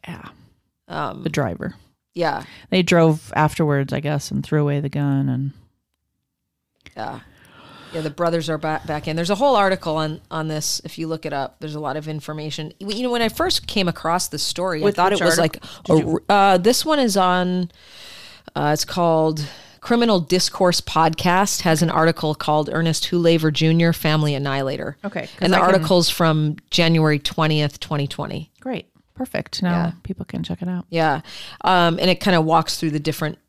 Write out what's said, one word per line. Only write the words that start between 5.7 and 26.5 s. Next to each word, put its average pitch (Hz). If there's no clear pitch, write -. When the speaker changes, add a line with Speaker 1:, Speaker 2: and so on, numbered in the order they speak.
Speaker 2:
Yeah. 123
Yeah, 165
the 151
brothers 165
are 156
ba-, 156
back 151
in. 160
There's 170
a 202
whole 269
article 190
on, 156
on 156
this, 151
if -
you 160
look 160
it 147
up. 139
There's 151
a 151
lot 143
of 151
information. 156
You 208
know, 247
when 240
I 220
first 330
came 190
across 165
the 151
story, 175
Speaker 1:
With 202
Speaker 2:
I 175
thought 190
Speaker 1:
which 196
Speaker 2:
it 180
was, 170
Speaker 1:
artic-, 160
Speaker 2:
like, -
Speaker 1:
did -
Speaker 2:
a 160
Speaker 1:
you 156
Speaker 2:
r-, 196
uh, 180
this 214
one 311
is 220
on, 180
uh, 147
it's 151
called 160
Criminal 233
Discourse 175
Podcast, 175
has 160
an 165
article 160
called 151
Ernest 165
Hulaver 165
Junior, 165
Family 151
Annihilator. 139
Speaker 1:
Okay, 202
'cause -
Speaker 2:
And 185
the 190
Speaker 1:
I -
can 180
Speaker 2:
article's 170
from 156